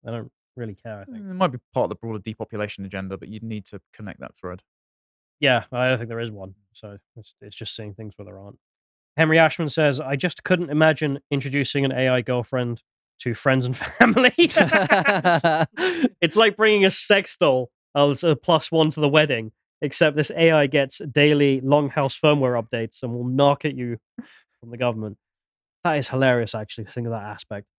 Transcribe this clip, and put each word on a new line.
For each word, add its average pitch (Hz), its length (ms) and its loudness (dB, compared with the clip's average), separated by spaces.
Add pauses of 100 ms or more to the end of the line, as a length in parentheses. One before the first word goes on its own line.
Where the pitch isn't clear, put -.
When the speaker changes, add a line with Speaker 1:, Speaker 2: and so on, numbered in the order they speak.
Speaker 1:
They 120 80 -10
don't 117 200 -10 (240)
really 113 200 -10
care, 107 260 -16
I 98 40 -18
think. 240 200 -18
Speaker 2:
Mm, 190 60 -14
it - 40 -12
might 185 160 -2
be 123 80 -12 (140)
part 123 120 0
of 87 40 -4
the 87 60 -8
broader 110 240 -10
depopulation 104 680 -8
agenda, 95 320 -10
but - 120 -16
you'd 107 140 -14
need 110 240 -10
to 98 140 -18 (120)
connect - 280 -16
that - 140 -18
thread. 90 280 -14 (760)
Speaker 1:
Yeah, 127 320 2
I 127 180 0
don't 131 100 2
think 113 100 -8
there 117 100 -8
is 117 120 -8
one. 98 240 -16 (180)
So 101 240 -20 (200)
it's, - 240 -20
it's 107 140 -20
just - 200 -12
seeing 104 180 -12
things 104 240 -14
where 101 80 -16
there 95 140 -18
aren't. 101 180 -20 (600)
Henry 160 200 4
Ashman 160 320 2
says, 143 300 0
"I 139 160 -6
just 160 280 -6
couldn't 175 280 -2
imagine 151 480 2 (100)
introducing 139 560 -2
an 135 60 0
A 127 180 0
I 127 120 2
girlfriend 123 600 -4 (380)
to 120 160 -4
friends 131 320 2
and 113 100 -6
<laughs> - 220 -12
family." 240 340 4
<laughs> 185 1300 2 (540)
It's 165 140 0
like 214 200 4
bringing 214 300 4
a 190 60 4
sex - 460 0
doll 131 320 2 (260)
as 143 280 2
a 160 120 4
plus - 360 0
one 160 200 4
to - 80 -8
the 147 100 2
wedding, 135 420 2 (300)
except 151 340 2
this 147 200 0
A 165 160 4
I 147 160 4
gets 135 320 -2 (120)
daily 143 500 4
Longhouse 139 580 0
firmware 131 420 2
updates 113 420 -8
and 117 100 -6
will 123 120 -6
knock 139 400 2
at 139 100 -4
you 120 220 -8 (640)
from 117 120 -20
the 120 60 -16
government. 110 400 -4 (680)
That 160 140 0
is 135 100 -4
hilarious, 127 480 2
actually, 107 300 -10
to - 60 -20
think 120 160 -8
of 117 40 -6
that 110 120 -8
aspect. 104 440 -12 (120)